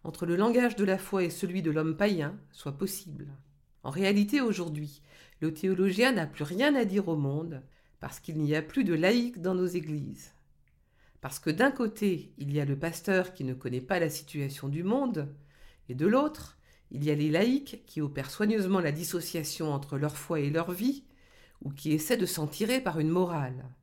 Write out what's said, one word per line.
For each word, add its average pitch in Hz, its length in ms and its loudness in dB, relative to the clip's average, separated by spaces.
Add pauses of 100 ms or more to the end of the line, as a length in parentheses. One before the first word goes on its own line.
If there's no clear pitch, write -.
entre 170 240 -6
le 170 80 2
langage 240 420 4
de 196 80 0
la 190 140 2
foi 190 240 -2
et 170 80 0
celui 180 320 -4
de 160 80 0
l'homme 156 260 0
païen 185 420 0 (120)
soit 143 280 -10
possible. 151 500 -8 (560)
En 131 60 -6
réalité, 202 500 4
aujourd'hui, 170 600 -2 (380)
le 160 140 -2
théologien 196 580 4
n'a 180 140 0
plus 151 180 -6
rien 220 300 2
à 247 100 4
dire 190 240 2
au 165 80 2
monde 143 460 -2 (380)
parce - 180 -10
qu'il 156 200 -6
n'y 151 180 2
a 156 60 0
plus 202 200 0
de 175 120 4
laïcs 220 460 4
dans 185 140 0
nos 180 120 2
églises. 156 680 -6 (880)
Parce - 180 -10
que - 120 0
d'un 220 200 4
côté, 214 680 -2
il 143 140 -6
y 147 80 0
a 143 40 0
le 139 140 0
pasteur 180 560 0
qui 139 100 -8
ne 131 100 -2
connaît 127 260 -4
pas 175 200 0
la 160 100 2
situation 139 580 -6
du 147 140 -2
monde, 202 500 0 (560)
et 123 60 -8
de 139 120 2
l'autre, 277 520 2 (320)
il 143 140 -4
y 151 60 2
a 151 40 4
les 147 160 2
laïcs 240 560 2
qui - 140 -8
opèrent 143 300 -4
soigneusement 202 500 2
la 156 120 2
dissociation 165 800 -4
entre 139 240 -4
leur 147 200 -2
foi 160 240 -4
et 143 100 0
leur 165 220 0
vie, 240 320 0 (580)
ou 139 80 -6
qui 151 220 -2
essaient 156 260 2
de 208 80 2
s'en 160 200 -2
tirer 220 360 0
par 165 180 -2
une 151 80 2
morale. 156 560 0 (180)